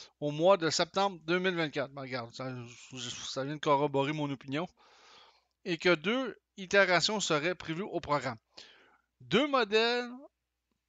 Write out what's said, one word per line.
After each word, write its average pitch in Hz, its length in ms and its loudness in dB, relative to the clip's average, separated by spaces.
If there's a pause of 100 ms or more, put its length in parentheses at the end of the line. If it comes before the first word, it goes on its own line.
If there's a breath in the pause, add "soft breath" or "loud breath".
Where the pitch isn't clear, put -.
(220 loud breath)
au 147 100 -2
mois 165 240 6
de 160 140 2
septembre 185 560 0
deux 170 120 2
mille 185 180 0
vingt-quatre. 147 360 -2
Ben, 139 120 -12
regarde, 123 300 -8
ça, 131 160 -8 (800)
ça 131 160 -4
vient 147 120 -4
de 147 40 -8
corroborer 139 540 2
mon 147 180 -4
opinion. 139 380 -6 (960 loud breath)
Et 175 120 -4
que 180 180 4
deux 220 440 -2 (160)
itérations 190 640 4
seraient 165 360 0
prévues 160 280 -8
au 175 160 -6
programme. 143 380 -2 (840 loud breath)
Deux 170 280 2
modèles, 240 640 2 (800)